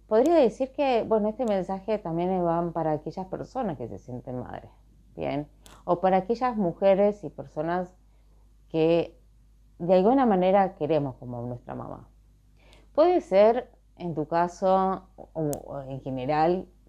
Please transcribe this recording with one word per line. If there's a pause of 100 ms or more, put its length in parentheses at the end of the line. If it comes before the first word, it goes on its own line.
podría
decir
que,
bueno,
este
mensaje
también
va
para
aquellas
personas
que
se
sienten
madres, (440)
¿bien? (360)
O
para
aquellas
mujeres
y
personas (720)
que (640)
de
alguna
manera
queremos
como
nuestra
mamá. (880)
Puede
ser, (260)
en
tu
caso, (120)
o,
o
en
general, (220)